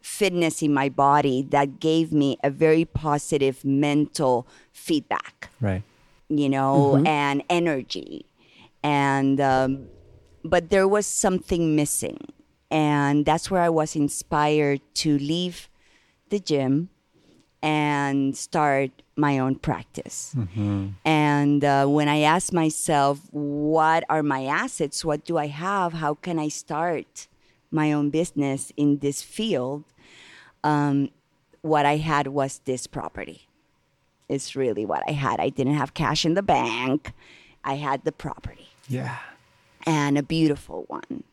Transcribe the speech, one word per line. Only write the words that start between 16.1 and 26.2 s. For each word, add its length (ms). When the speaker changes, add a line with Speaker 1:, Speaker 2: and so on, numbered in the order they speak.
Speaker 1:
the 100
gym 500
and 760
start 540
my 240
own 160
practice. 840
Speaker 2:
Mm-hmm. 520
Speaker 1:
And, 600
uh, 240
when 220
I 120
asked 320
myself, 680
"What 800
are 120
my 240
assets? 600
What 200
do 120
I 100
have? 460
How 220
can 220